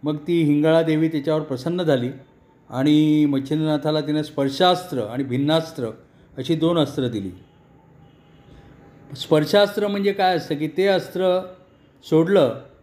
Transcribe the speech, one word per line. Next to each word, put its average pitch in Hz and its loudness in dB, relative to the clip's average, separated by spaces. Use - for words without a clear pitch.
मग 151 -4
ती 170 0
हिंगळा 156 4
देवी 160 2
त्याच्यावर 156 -2
प्रसन्न 165 -4
झाली 131 2
आणि 151 4
मच्छिंद्रनाथाला 151 -2
तिने 151 -2
स्पर्शास्त्र 147 0
आणि 117 -6
भिन्नास्त्र 143 -2
अशी 135 -2
दोन 165 0
अस्त्र 135 -2
दिली. 104 -6
स्पर्शास्त्र 202 0
म्हणजे 202 -2
काय 185 2
असतं 156 -4
की 151 -6
ते 185 0
अस्त्र 185 0
सोडलं 160 4